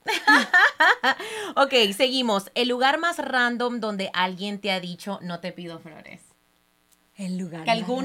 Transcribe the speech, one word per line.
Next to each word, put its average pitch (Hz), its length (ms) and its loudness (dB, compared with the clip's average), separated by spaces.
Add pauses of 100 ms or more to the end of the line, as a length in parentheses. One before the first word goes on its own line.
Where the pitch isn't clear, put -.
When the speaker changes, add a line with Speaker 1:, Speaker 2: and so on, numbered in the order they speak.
Speaker 1:
<laughs> 415 1500 2
Ok, 262 180 4 (220)
seguimos. 247 600 0
El 240 140 0
lugar 262 300 2
más 339 180 -2
random 247 640 -2
donde 202 340 -4
alguien 185 460 -4
te 202 120 -4
ha 185 80 -2
dicho, 180 420 -10
"No 175 180 -8
te 180 120 -10
pido 170 280 -12
flores". - 420 -20 (920)
Speaker 2:
El 185 220 -6
lugar 170 260 -8
Speaker 1:
Que 233 80 2
Speaker 2:
más 226 80 2
Speaker 1:
algún, 240 260 -4